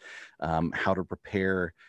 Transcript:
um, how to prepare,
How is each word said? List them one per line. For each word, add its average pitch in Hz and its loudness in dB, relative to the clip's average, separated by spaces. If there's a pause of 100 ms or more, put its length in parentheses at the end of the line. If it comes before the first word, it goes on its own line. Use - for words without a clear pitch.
(400)
um, 82 2
how - 4
to 92 0
prepare, 92 0 (160)